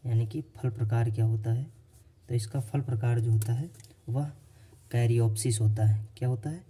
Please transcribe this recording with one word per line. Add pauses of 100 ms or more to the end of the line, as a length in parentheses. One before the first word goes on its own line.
यानी
कि
फल
प्रकार
क्या
होता
है, (680)
तो
इसका
फल
प्रकार
जो
होता
है (400)
वह (600)
कैरियोप्सिस
होता
है। (100)
क्या
होता
है?